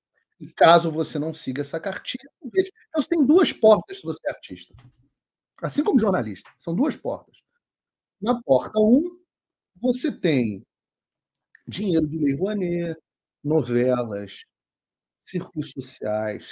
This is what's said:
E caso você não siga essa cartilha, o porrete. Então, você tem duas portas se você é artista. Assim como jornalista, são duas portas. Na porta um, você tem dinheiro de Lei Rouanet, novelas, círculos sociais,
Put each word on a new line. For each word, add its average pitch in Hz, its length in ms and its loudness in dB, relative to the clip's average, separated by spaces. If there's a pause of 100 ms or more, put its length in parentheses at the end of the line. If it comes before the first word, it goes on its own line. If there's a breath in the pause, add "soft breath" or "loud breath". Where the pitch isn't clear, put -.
(400)
E - 140 -16
caso 170 380 6
você 151 280 -4
não 156 140 -6
siga 135 280 -8
essa 160 180 -8
cartilha, - 500 -10 (120)
o 285 80 -12
porrete. - 220 -2 (180 soft breath)
Então, 311 140 -2
você - 60 -8
tem 330 160 2
duas 311 280 4
portas - 460 4
se - 40 -20
você 156 240 -8
é 139 40 -2
artista. - 420 -16 (880)
Assim 175 220 -2
como 330 160 2
jornalista, 139 600 -2
são 170 160 -6
duas 269 220 0
portas. - 400 -10 (840)
Na 240 220 -2
porta 135 360 2
um, 262 400 4 (600)
você 247 300 -2
tem 120 520 0 (1040)
dinheiro 170 400 0
de 143 120 -8
Lei 139 160 0
Rouanet, 175 600 -4 (460)
novelas, 120 1000 -2 (840)
círculos - 460 -8
sociais, 107 800 -6